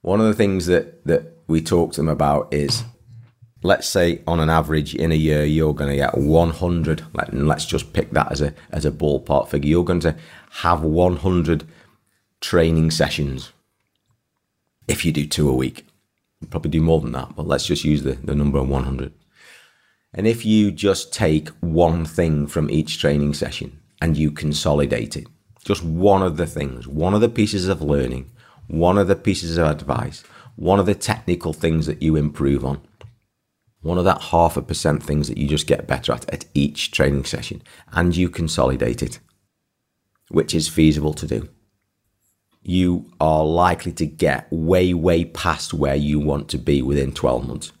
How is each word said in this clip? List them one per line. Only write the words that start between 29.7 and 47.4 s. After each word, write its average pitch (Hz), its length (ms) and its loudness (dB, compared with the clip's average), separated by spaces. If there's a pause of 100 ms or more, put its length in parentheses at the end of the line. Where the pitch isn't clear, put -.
one 98 240 2
of 92 60 2
the 98 100 0
technical - 560 -4
things 80 340 0
that 76 160 -6
you 78 140 2
improve 69 480 0
on, 67 160 -6 (1000)
one 85 160 -2
of 87 60 0
that 90 160 2
half 82 360 2
a - 60 -2
percent 76 400 -2
things 73 260 -2
that - 100 -6
you 73 80 0
just 76 220 -2
get - 180 0
better 65 260 -2
at, 60 180 -6
at - 140 -10 (100)
each 71 360 0
training 69 340 0
session, - 380 -10 (300)
and 87 240 2
you 90 120 2
consolidate 65 760 -2
it, - 180 -8 (1080)
which - 260 0
is 80 140 0
feasible 76 460 2
to - 120 -10
do, - 220 -6 (1120)
you 90 480 0 (100)
are 78 240 4
likely 85 480 0
to 80 140 -2
get 71 440 -2
way, 90 420 2
way 85 320 2
past - 480 -4
where 69 220 0
you 73 240 0
want 71 300 -2
to 69 100 -6
be 67 240 2
within 67 300 0
twelve 62 340 -2